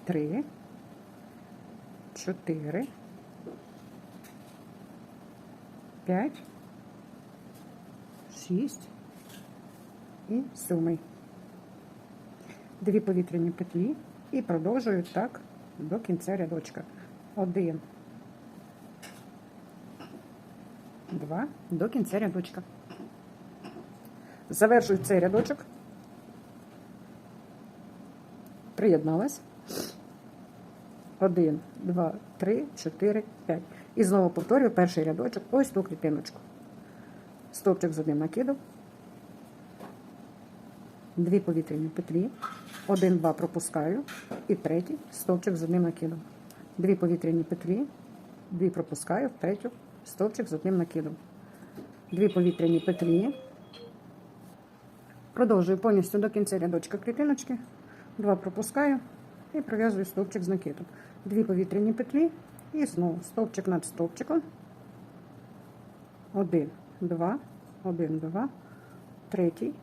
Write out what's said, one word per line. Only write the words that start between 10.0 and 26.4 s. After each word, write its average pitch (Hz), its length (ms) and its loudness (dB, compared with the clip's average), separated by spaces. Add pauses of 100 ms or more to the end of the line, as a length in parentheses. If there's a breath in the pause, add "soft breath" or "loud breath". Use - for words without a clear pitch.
і 233 140 0 (120)
сьомий. 165 440 0 (1800 loud breath)
Дві 202 200 4
повітряні 175 500 2
петлі 180 460 -2 (360)
і 262 100 0
продовжую 190 600 2
так - 380 -4 (380)
до 160 200 -4
кінця 185 380 -2
рядочка. 165 460 -6 (540 loud breath)
Один, 180 440 0 (3250)
два, 160 340 -4 (240)
до 180 180 2
кінця 214 300 0
рядочка. 180 440 -2 (1900 loud breath)
Завершую 214 480 6
цей 190 220 4
рядочок. 214 460 2 (3000)